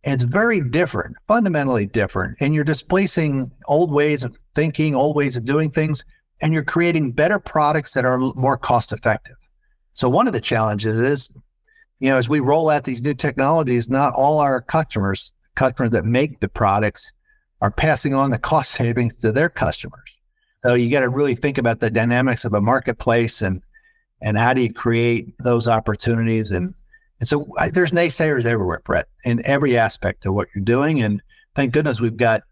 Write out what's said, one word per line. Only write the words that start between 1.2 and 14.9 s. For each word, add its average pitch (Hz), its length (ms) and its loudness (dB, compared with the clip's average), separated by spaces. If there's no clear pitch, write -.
fundamentally 151 600 2
different. 98 540 -4
And 143 140 2
you're 151 100 0
displacing 156 880 -2
old 156 240 2
ways 147 320 2
of 123 160 -10
thinking, 156 400 0
old 147 220 2
ways 139 200 0
of 117 80 -6
doing 151 260 0
things, 156 340 -2
and 156 140 0
you're 156 100 -2
creating 165 480 0
better 170 280 0
products 151 540 -2
that 127 100 0
are 127 160 2
l-, 131 160 -2
more 131 200 0
cost - 360 -2
effective. - 440 -4
So 131 140 0
one 196 200 2
of 196 40 -2
the 117 80 -2
challenges 110 560 -2
is, 131 360 -2
you 135 100 2
know, 135 60 4
as 120 120 0
we 147 120 2
roll 151 280 2
out 147 140 2
these 123 180 -6
new 139 140 -2
technologies, 135 720 0
not 135 260 0
all 147 260 2
our 135 200 0
customers, 101 720 -4